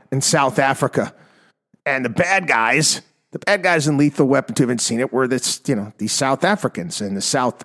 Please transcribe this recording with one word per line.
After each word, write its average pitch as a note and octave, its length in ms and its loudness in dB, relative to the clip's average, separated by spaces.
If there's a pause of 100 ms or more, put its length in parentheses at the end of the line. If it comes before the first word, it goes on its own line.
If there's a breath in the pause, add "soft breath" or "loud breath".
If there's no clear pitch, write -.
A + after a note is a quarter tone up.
(120)
in C3 100 -2
South C#3 380 2
Africa. C3+ 540 0 (720 soft breath)
And C3 200 0
the A#2+ 40 -4
bad F3+ 380 0
guys, B2+ 540 2 (300)
the - 80 -10
bad G3 240 0
guys E3 240 2
in D3 100 2
Lethal C#3+ 300 2
Weapon C3+ 280 0
two, C#3+ 80 4
haven't A#2+ 180 0
seen A2+ 180 -2
it, B2+ 120 -2
were B2+ 160 0
this, - 380 -4
you C#3 100 0
know, G2 220 -6
these A2 160 -4
South C3+ 300 0
Africans, E3+ 580 -2
and G2 160 -6
the F#2 40 -6
South B2+ 440 -2